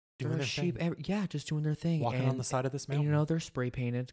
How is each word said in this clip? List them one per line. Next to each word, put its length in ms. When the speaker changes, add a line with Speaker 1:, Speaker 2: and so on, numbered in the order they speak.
Speaker 1:
There 100
Speaker 2:
doing 60
Speaker 1:
are 40
Speaker 2:
their 80
Speaker 1:
sheep 320
Speaker 2:
thing. 80
Speaker 1:
ev-, 200
yeah, 200
just 200
doing 160
their 120
thing. 260
Speaker 2:
Walking 220
on 80
Speaker 1:
And, 100
Speaker 2:
the 40
side 200
of 80
this 140
Speaker 1:
and, 80
you 60
Speaker 2:
mountain. 120
Speaker 1:
know, 140
they're 140
spray 300
painted 420